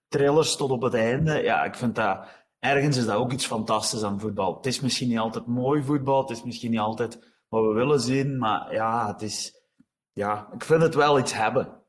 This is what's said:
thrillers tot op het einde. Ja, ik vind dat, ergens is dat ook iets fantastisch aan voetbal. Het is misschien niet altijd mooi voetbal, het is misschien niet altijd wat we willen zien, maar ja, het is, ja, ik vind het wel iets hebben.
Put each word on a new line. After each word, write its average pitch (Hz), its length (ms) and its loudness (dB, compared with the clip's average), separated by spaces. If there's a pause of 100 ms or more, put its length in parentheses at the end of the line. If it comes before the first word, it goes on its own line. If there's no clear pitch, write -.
thrillers 147 480 2
tot 139 140 -2
op 123 120 -2
het 127 120 0
einde. 135 480 0
Ja, 82 220 2
ik - 100 -6
vind 117 200 -2
dat, 104 340 -2 (300)
ergens 139 380 2
is 120 100 0
dat 104 100 0
ook 123 160 0
iets 127 140 -4
fantastisch 110 560 -2
aan 101 180 -2
voetbal. 101 360 -2
Het - 100 -8
is 123 140 -2
misschien 131 280 -2
niet 117 100 0
altijd 113 280 -4
mooi 127 360 0
voetbal, 135 380 2
het 127 100 -4
is 113 120 -8
misschien 117 280 -6
niet 113 100 0
altijd 110 460 -4 (220)
wat 110 180 2
we 110 60 4
willen 131 280 2
zien, 135 380 0
maar 107 340 -2
ja, 113 340 0
het 101 160 -8
is, - 320 -8 (580)
ja, 104 400 -4
ik - 120 -12
vind 160 180 6
het - 120 4
wel 147 240 6
iets - 140 0
hebben. 110 560 -2